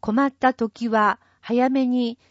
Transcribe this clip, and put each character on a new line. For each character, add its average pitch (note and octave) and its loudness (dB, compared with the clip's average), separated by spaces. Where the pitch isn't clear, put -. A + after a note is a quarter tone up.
困 A#3+ -2
っ C4+ -2
た B3+ 0
時 A#3 -6
は、 G#3+ 2
早 B3 0
め C4 0
に B3 -2